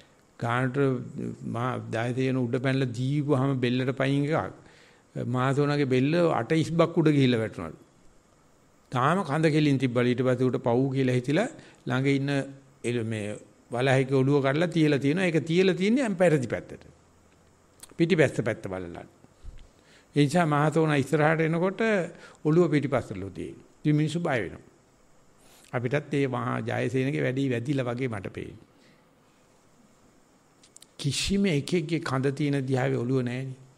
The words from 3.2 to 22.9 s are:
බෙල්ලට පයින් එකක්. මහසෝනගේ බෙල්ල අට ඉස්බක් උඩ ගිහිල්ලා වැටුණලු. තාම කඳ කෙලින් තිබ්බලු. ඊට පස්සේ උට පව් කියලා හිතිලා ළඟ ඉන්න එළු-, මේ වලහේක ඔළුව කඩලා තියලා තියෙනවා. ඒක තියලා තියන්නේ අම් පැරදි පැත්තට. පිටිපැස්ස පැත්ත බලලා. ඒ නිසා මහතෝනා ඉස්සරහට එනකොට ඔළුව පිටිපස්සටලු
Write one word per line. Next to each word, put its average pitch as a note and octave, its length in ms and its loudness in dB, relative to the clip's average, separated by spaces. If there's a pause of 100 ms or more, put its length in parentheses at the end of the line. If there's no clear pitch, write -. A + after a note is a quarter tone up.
බෙල්ලට B2+ 380 0
පයින් C#3 320 0
එකක්. C3+ 320 -2 (560)
මහසෝනගේ C3+ 720 0
බෙල්ල C3 280 2 (160)
අට A#2 220 0
ඉස්බක් D#3+ 440 2
උඩ D#3 120 4
ගිහිල්ලා C3+ 320 4
වැටුණලු. F#2+ 380 -8 (1120)
තාම D3+ 320 2
කඳ D#3+ 240 2
කෙලින් D3 300 4
තිබ්බලු. B2 280 0
ඊට B2 160 2
පස්සේ B2+ 240 2
උට B2+ 120 0
පව් A#2+ 220 2 (100)
කියලා C3 240 0
හිතිලා C#3+ 340 0 (340)
ළඟ C3 260 -2
ඉන්න C#3 220 2 (500)
එළු-, A#2+ 240 -2
මේ G#2+ 320 -6 (300)
වලහේක C3 460 2
ඔළුව C#3 300 4
කඩලා D3 260 0
තියලා D3+ 300 2
තියෙනවා. D3 260 0
ඒක E3 180 0
තියලා F3+ 320 2
තියන්නේ G#3+ 300 2
අම් G#3 100 -2
පැරදි D#3 320 2
පැත්තට. G2 380 -8 (1080)
පිටිපැස්ස D#3+ 480 2
පැත්ත A2 240 -4
බලලා. F#2 400 -10 (1120)
ඒ D3 100 4
නිසා E3+ 220 2
මහතෝනා D3+ 500 2
ඉස්සරහට D3+ 440 2
එනකොට E3+ 400 -2 (600)
ඔළුව D#3+ 300 4
පිටිපස්සටලු A#2+ 600 -2